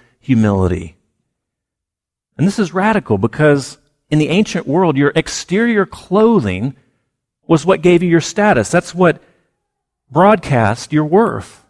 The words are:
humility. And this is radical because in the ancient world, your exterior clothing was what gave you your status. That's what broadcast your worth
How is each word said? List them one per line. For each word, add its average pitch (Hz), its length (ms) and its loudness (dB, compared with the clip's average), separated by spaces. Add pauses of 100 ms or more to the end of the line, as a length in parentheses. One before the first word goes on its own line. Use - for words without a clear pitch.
(200)
humility. 95 760 0 (1400)
And 147 100 0
this 202 120 -2
is 170 160 -2
radical 190 440 0
because 143 600 0 (320)
in 151 100 2
the 151 80 0
ancient 190 380 -2
world, 170 300 0
your 143 200 2
exterior 202 680 -2
clothing 143 920 0 (720)
was 165 180 0
what 180 160 0
gave 175 200 4
you 180 60 -2
your 165 120 2
status. 185 500 -2
That's - 240 -2
what 170 280 0 (880)
broadcast 135 840 0
your 151 120 0
worth 160 640 -2